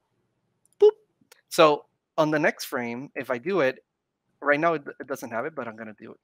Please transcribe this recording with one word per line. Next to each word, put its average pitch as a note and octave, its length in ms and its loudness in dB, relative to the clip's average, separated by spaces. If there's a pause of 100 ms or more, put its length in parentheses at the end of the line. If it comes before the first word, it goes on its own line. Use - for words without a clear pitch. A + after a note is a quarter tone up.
(800)
Boop. G#4 120 8 (580)
So D3+ 360 4 (340)
on D#3 100 2
the D#3 80 0
next F3 280 -2
frame, B2 500 -8
if C3+ 160 -8
I B2 80 -4
do E3+ 220 -2
it, C3 180 -2 (640)
right C#3+ 180 2
now E3 160 2
it, D3 80 -8 (160)
it - 80 -14
doesn't C3 240 -10
have A#2 140 -4
it, D#3 100 -10
but B2 120 -8
I'm A2 80 -12
gonna A2 240 -16
do A2+ 120 -18
it, A2+ 120 -20